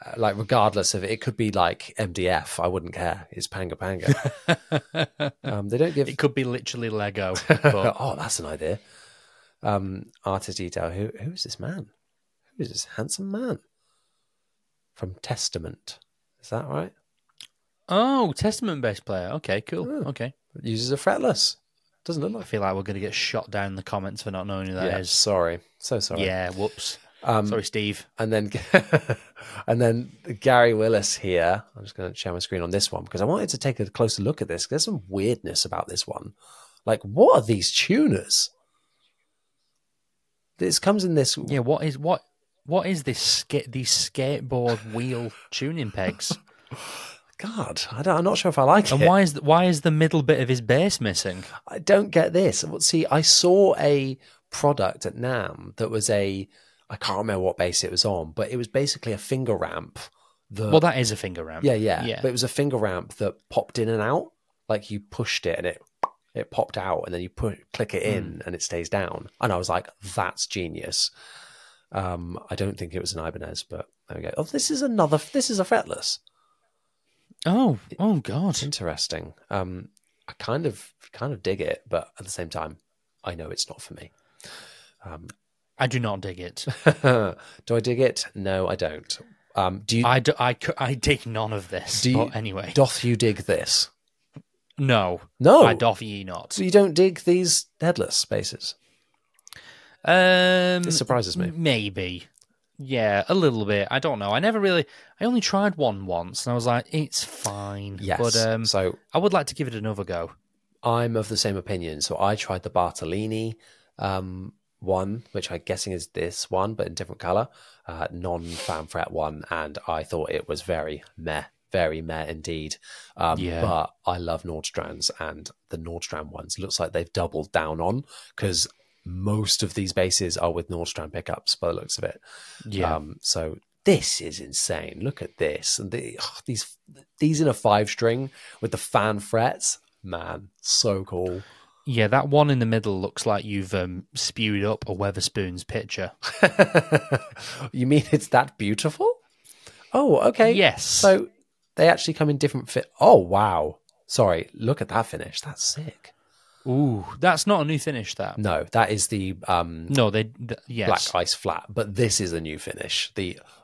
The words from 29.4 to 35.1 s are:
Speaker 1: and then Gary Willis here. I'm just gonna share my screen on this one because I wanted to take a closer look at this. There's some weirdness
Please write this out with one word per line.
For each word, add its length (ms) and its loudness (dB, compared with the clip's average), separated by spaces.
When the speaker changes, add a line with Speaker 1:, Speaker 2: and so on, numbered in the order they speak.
Speaker 1:
and 140 2
then 300 2
Gary 340 6
Willis 440 2
here. 460 2
I'm 80 -18
just 140 -18
gonna 180 -8
share 160 -8
my 80 -6
screen 220 -4
on 80 -4
this 220 0
one 120 -6
because 180 -6
I 40 2
wanted 240 0
to 80 -4
take 220 -2
a 100 -4
closer 320 0
look 200 -2
at 60 -6
this. 200 -6
There's 180 -2
some 240 -4
weirdness 560 -2